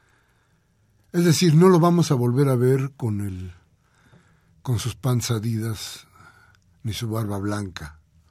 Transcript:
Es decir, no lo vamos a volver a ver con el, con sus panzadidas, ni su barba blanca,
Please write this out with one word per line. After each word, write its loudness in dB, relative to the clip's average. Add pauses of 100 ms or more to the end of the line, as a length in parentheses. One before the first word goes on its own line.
(1120)
Es 2
decir, 4
no 8
lo 6
vamos 2
a 2
volver 0
a 0
ver 0
con -4
el, -10 (1080)
con -2
sus -8
panzadidas, -4 (760)
ni -6
su -8
barba -4
blanca, -8 (300)